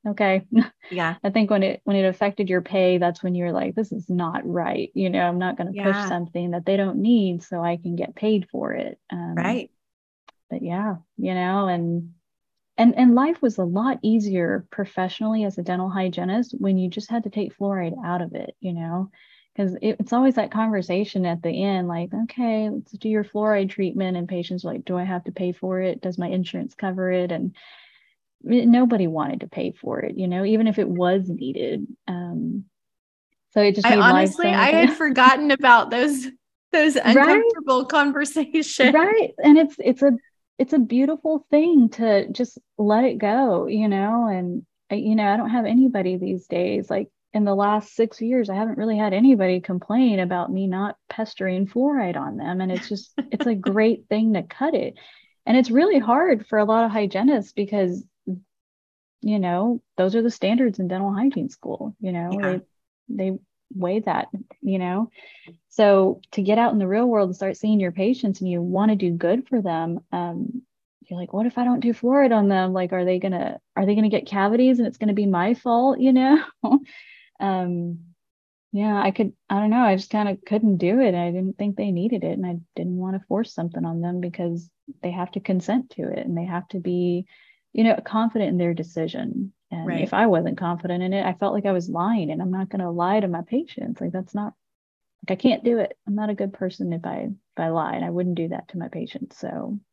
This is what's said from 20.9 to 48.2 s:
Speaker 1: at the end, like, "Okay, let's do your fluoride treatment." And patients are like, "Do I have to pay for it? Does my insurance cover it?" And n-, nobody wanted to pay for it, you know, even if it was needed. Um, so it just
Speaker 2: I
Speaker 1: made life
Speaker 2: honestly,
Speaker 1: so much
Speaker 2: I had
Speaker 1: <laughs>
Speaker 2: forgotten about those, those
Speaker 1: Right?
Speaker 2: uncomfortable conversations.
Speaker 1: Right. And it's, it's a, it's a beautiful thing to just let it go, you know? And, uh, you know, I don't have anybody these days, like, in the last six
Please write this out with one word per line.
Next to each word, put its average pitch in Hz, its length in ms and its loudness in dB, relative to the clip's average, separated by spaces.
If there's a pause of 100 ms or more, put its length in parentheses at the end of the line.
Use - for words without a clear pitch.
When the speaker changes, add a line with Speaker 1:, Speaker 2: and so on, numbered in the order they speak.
Speaker 1:
at 170 160 -4
the 170 80 -2
end, 185 360 -2
like, 170 220 -6 (140)
"Okay, 226 480 -2
let's - 220 -10
do 220 160 -6
your 214 140 0
fluoride 208 460 0
treatment." 185 480 -4
And 175 100 -6
patients 180 380 -6
are 165 80 -6
like, - 120 -10
"Do 180 120 -4
I 180 60 -4
have 180 220 -6
to 190 60 -10
pay 180 200 -4
for 185 300 -4
it? 185 200 -4
Does 180 160 -6
my 175 120 -4
insurance 185 440 -6
cover 185 380 -4
it?" 180 200 -2
And 180 240 -6 (920)
n-, 233 220 6
nobody 233 360 4
wanted 160 340 -4
to - 60 -12
pay - 240 -6
for - 280 -8
it, - 180 -8
you 185 100 -4
know, 180 180 -2
even 220 220 2
if 214 120 0
it - 100 0
was 180 400 0
needed. 143 560 -6 (220)
Um, 175 580 -6 (840)
so 214 100 2
it 202 140 4
just 202 100 -2
Speaker 2:
I 240 60 6
Speaker 1:
made 214 80 8
life 220 140 8
Speaker 2:
honestly, 190 320 2
Speaker 1:
so - 60 4
much - 80 2
Speaker 2:
I 254 120 4
had 320 220 6
Speaker 1:
<laughs> 320 40 -8
Speaker 2:
forgotten 269 540 6
about 254 400 6
those, 254 340 0 (460)
those 311 240 4
Speaker 1:
Right? 247 220 4
Speaker 2:
uncomfortable 311 680 4
conversations. 285 1080 2
Speaker 1:
Right. 381 380 4 (120)
And 294 140 12
it's, 302 200 4
it's 254 240 0
a, 277 100 6 (460)
it's 262 160 0
a 302 60 4
beautiful 285 720 0
thing 302 400 6
to 214 420 2
just 240 260 -6 (200)
let 208 280 2
it - 120 0
go, 226 500 0
you 214 220 0
know? 214 380 0
And, 180 380 -4 (260)
uh, 202 40 -2
you 214 200 0
know, 214 100 2
I 202 120 2
don't 226 120 -2
have 233 160 0
anybody 214 520 2
these 185 300 -6
days, 190 420 -2
like, - 200 -4 (240)
in 214 120 2
the 202 100 2
last 208 400 0
six 226 260 -2